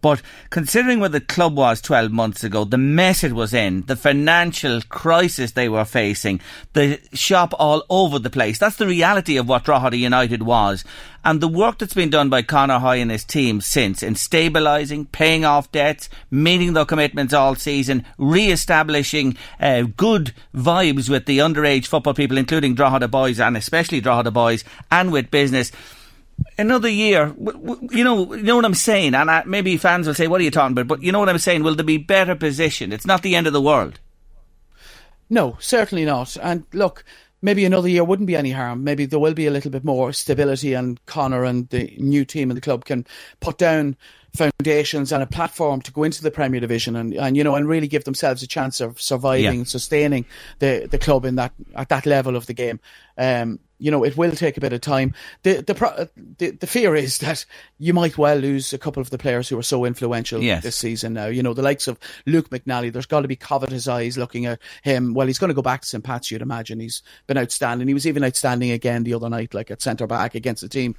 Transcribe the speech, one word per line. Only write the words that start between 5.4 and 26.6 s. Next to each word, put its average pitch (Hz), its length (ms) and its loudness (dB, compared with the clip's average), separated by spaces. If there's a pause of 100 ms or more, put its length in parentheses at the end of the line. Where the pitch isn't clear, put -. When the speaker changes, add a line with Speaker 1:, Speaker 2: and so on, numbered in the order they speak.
Speaker 1:
they 123 180 0
were 110 160 0
facing, 104 560 -2 (320)
the 147 260 2 (140)
shop 175 460 2
all 151 320 4
over 180 260 4
the 117 140 -4
place, 110 260 0
that's 208 200 0
the 208 100 0
reality 170 500 2
of 123 100 0
what 127 180 2
Drogheda 123 320 2
United 123 440 2
was. 107 420 2 (400)
And 160 180 2
the 165 80 2
work 208 300 0
that's - 160 -8
been 175 160 2
done 143 180 4
by 131 120 2
Conor 135 380 2
Hoy 127 220 2
and 117 100 -2
his 107 140 -6
team 120 340 0
since 98 420 0
in 113 120 -2
stabilising, 151 960 0
paying 160 320 2
off 147 300 2
debts, 151 340 0 (240)
meeting 175 400 2
their 156 140 2
commitments 143 480 0
all 135 220 4
season, 135 500 -2 (120)
re-establishing, 156 1200 2 (240)
uh, 127 220 2 (160)
good 190 360 2 (220)
vibes 139 540 2
with 135 160 0
the 139 140 2
underage 147 480 2
football 143 260 0
people, 135 240 0
including 135 380 0
Drogheda 131 340 2
boys 127 320 0
and 117 160 2
especially 165 420 -2
Drogheda 120 320 0
boys, 117 320 2 (260)
and 180 220 2
with 139 180 0
business. 135 440 0 (840)
Another 226 300 2